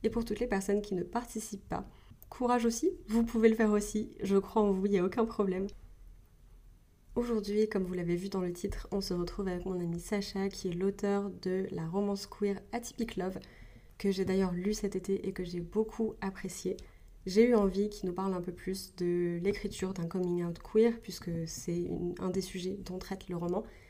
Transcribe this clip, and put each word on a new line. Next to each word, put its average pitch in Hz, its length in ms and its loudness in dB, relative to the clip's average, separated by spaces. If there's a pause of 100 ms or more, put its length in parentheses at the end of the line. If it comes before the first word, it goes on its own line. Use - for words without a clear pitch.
Et 220 80 4
pour 226 160 -2
toutes 208 140 -4
les 240 60 0
personnes 202 360 2
qui 202 120 -6
ne 175 80 0
participent - 640 -6
pas, - 220 -6 (400)
courage 247 380 2
aussi, 233 240 2 (180)
vous 226 160 4
pouvez 226 240 6
le 220 80 8
faire 220 160 6
aussi, 208 400 0 (100)
je 196 140 4
crois 196 240 4
en 208 100 6
vous, 190 140 2
il 202 80 4
n'y 196 60 6
a 175 60 6
aucun 208 200 4
problème. 196 420 0 (1500)
Aujourd'hui, 214 520 2
comme 202 140 0
vous 180 120 -2
l'avez 175 200 0
vu 185 140 -2
dans 190 120 -2
le 180 120 -2
titre, - 400 -6
on 196 80 0
se 196 120 -2
retrouve 175 360 -2
avec 175 180 -4
mon 180 140 -2
ami 170 180 -2
Sacha, 196 500 -2
qui 196 200 -6
est 175 40 -2
l'auteur 196 560 0 (140)
de 185 300 -2
la 165 120 -4
romance 202 420 -2
queer 202 440 -2
Atypique 233 460 -6
Love, 185 200 -4 (600)
que 196 140 2
j'ai 190 120 0
d'ailleurs 190 280 2
lu 180 220 0
cet 202 200 -4
été 190 320 -2
et 190 60 -4
que 185 100 -6
j'ai 175 160 -6
beaucoup 214 600 -2
apprécié. 190 560 -4 (500)
J'ai 208 220 8
eu 240 80 8
envie 202 320 4
qu'il 202 200 -6
nous 175 60 -4
parle 190 180 -2
un 180 80 -2
peu 180 120 -6
plus - 420 -8
de 175 480 0
l'écriture 196 500 -2
d'un 170 140 -4
coming 175 380 0
out 170 160 -6
queer, 226 420 4
puisque - 300 -8 (140)
c'est 170 340 -4
une, 175 400 -2
un 190 100 -2
des 185 100 0
sujets 185 460 -6
dont 185 120 -8
traite - 300 -10
le 180 80 -4
roman, 175 280 -2 (260)